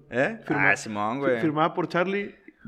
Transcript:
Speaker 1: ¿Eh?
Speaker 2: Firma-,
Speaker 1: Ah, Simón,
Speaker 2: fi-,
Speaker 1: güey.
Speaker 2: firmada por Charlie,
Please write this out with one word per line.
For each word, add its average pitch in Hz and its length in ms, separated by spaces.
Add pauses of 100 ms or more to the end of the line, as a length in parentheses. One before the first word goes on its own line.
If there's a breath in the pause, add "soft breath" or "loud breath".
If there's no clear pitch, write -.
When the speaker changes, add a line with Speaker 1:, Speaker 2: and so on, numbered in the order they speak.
(120)
Speaker 1:
¿Eh? 165 340
Speaker 2:
Firma-, 98 240
Speaker 1:
Ah, 101 60
Simón, 107 400
Speaker 2:
fi-, 139 60
Speaker 1:
güey. 127 200
Speaker 2:
firmada 160 320
por 165 140
Charlie, 190 480 (320)